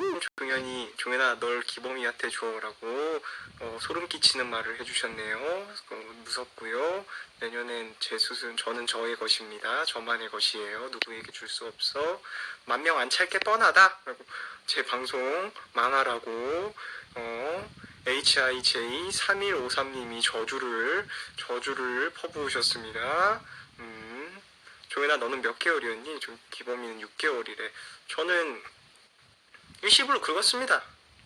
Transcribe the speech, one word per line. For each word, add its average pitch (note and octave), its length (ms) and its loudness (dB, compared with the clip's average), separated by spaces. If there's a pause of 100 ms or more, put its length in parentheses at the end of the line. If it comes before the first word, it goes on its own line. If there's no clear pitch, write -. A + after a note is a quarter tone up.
(360)
종현이, B2+ 600 -2
종현아, B2 420 2
널 A#2+ 220 0
기범이한테 B2 680 -4
줘라고, A#2 920 -4 (380)
어, A#2 200 -6
소름 E3+ 280 -4
끼치는 C3 380 0
말을 A2+ 320 -6
해주셨네요. A2 600 -6
어, F#3 560 -8 (300)
무섭고요. B2+ 840 -4 (340)
내년엔 A#2 580 -6
제 - 200 -4
수순, A#2 400 -2
저는 A#2+ 280 -2
저의 A#2 300 -2
것입니다. A2 680 -2
저만의 A2+ 420 -2
것이에요. G#2+ 640 -2
누구에게 A2+ 420 -6
줄 - 160 -10
수 - 180 -8
없어. D3+ 540 -2 (460)
만 B2 160 0
명 D#3+ 160 4
안 B2 100 2
찰 F3+ 200 4
게 - 100 0
뻔하다. G3 680 8
라고, B2+ 200 -8 (420)
제 C#3 180 2
방송 C3 680 0 (220)
망하라고, C3 1000 2 (400)
어, C3 560 -4 (360)
에이치아이제이 C3 1080 2
삼일오삼 D#3 800 2
님이 A#2 300 -6
저주를, B2+ 840 0 (300)
저주를 B2+ 760 -2
퍼부으셨습니다. C#3 1300 0 (400)
음, A#2 600 -12 (460)
종현아, D3 280 4
너는 B2 260 0
몇 A#2 160 0
개월이었니? C3+ 640 0
좀, - 180 -10 (120)
기범이는 A#2+ 500 -6
육 - 180 -14
개월이래. A2+ 540 -2 (360)
저는 D#3+ 540 2 (1200)
일시불로 B3+ 380 6
긁었습니다. G3+ 600 4 (440)